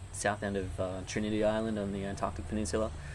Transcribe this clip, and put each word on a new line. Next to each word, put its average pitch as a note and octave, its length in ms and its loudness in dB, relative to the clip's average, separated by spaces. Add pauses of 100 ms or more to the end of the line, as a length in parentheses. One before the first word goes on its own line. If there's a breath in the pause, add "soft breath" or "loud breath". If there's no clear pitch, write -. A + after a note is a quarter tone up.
(120)
south G#2 300 0
end G2+ 140 0
of, F#2 240 -2
uh, F#2 260 -2
Trinity G#2+ 380 2
Island A2 340 4
on G2+ 140 0
the G2 120 -2
Antarctic G2 440 -2
Peninsula. G#2+ 420 2 (240 loud breath)